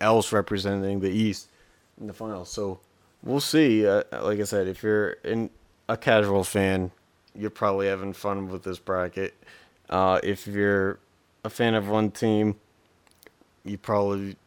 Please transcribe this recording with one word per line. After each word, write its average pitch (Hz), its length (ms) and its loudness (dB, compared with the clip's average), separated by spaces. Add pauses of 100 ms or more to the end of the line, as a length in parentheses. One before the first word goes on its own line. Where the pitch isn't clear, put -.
else 110 320 4
representing 98 680 -2
the 95 100 0
East 107 380 -2 (520)
in 107 60 -12
the 98 80 -12
finals." 107 360 -12
So 98 300 -6 (420)
we'll 135 180 -2
see. 123 460 4
Uh, 101 180 4 (180)
like 104 180 -2
I 104 40 -2
said, 98 220 -2
if 92 160 -8
you're 107 280 0 (140)
in, 113 260 -4 (400)
a 113 80 -2
casual 101 440 4
fan, 95 480 0 (440)
you're 104 160 -6
probably 98 380 0
having 95 260 -4
fun 98 340 -6
with 92 140 -10
this 90 160 -8
bracket. 92 560 -4 (560)
Uh, 92 320 4
if 98 240 -4
you're 101 520 0 (460)
a 110 60 -8
fan 117 240 0
of 104 120 0
one 107 240 2
team, 107 460 0 (1080)
you 101 140 -10
probably 101 600 0 (100)